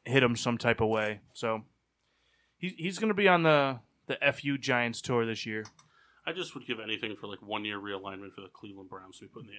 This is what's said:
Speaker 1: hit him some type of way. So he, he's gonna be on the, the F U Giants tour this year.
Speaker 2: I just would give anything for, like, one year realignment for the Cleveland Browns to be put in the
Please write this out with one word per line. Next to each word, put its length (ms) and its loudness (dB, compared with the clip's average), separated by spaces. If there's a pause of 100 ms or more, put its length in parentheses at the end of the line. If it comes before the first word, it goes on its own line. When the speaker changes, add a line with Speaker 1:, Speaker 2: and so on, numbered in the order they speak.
Speaker 1:
hit 200 4
him 120 4
some 220 0
type 240 2
of 80 4
way. 300 -2 (140)
So 280 -4 (960)
he, 120 -8
he's 280 -6
gonna 160 0
be 140 6
on 160 8
the, 360 6 (280)
the 160 -4
F 200 2
U 140 0
Giants 440 0
tour 260 0
this 180 -6
year. 180 -6 (640)
Speaker 2:
I 80 -6
just 220 -10
would 100 -14
give 140 -6
anything 360 -6
for, 120 -14
like, 160 -14
one 200 -6
year 160 -6
realignment 540 -10
for 80 -16
the 100 -18
Cleveland 380 -18
Browns 300 -18
to 60 -20
be 40 -20
put 140 -18
in 60 -20
the 100 -18